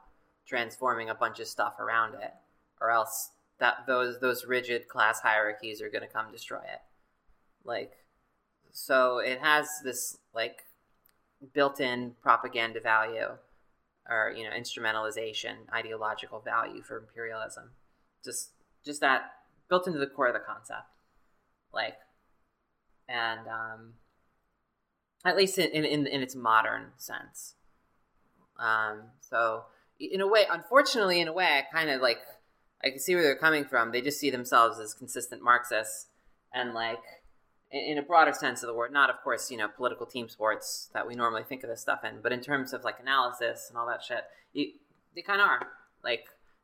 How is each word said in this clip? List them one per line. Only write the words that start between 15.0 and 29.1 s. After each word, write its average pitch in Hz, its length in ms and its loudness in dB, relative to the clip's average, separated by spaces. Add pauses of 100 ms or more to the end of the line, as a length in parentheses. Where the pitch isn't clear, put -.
ideological 110 640 -6
value 113 420 -4
for 113 160 -12
imperialism. 113 720 -12 (520)
Just, - 280 -10 (320)
just 147 180 -10
that 135 320 2 (340)
built 180 200 2
into 160 120 -2
the 139 80 -2
core 135 200 0
of 120 60 2
the 107 60 -4
concept. - 480 -12 (840)
Like, 110 240 -4 (1120)
and, 117 380 -2
um, 113 460 -10 (1300)
at 180 100 4
least 190 220 2
in, 170 140 2
in, 156 120 0
in, 147 240 2
in 139 140 -2
its 131 120 -6
modern 110 640 2
sense. - 600 -14 (1040)
Um, 110 440 0 (180)